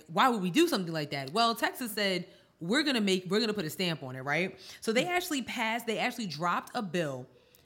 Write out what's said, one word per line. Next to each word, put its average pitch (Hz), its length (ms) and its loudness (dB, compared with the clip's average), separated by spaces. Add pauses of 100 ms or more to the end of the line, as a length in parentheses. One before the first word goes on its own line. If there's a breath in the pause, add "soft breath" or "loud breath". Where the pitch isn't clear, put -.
why 208 220 4
would 226 120 2
we 180 80 0
do 311 200 4
something 180 240 0
like 151 180 -4
that?" 139 220 -6
Well, 233 200 2
Texas 269 380 -4
said, 190 360 0 (340 loud breath)
"We're 220 220 2
gonna 262 180 2
make, 185 280 4
we're 208 120 4
gonna 214 120 2
put 196 120 -2
a 156 40 -4
stamp 165 340 -2
on 127 120 -8
it," 131 60 -8
right? 156 360 0 (220 loud breath)
So 226 140 0
they 254 120 4
actually 359 360 0
passed, 233 440 -2
they 214 140 -2
actually 240 280 -2
dropped 175 460 -2
a 247 80 -2
bill, 151 460 -4 (380 soft breath)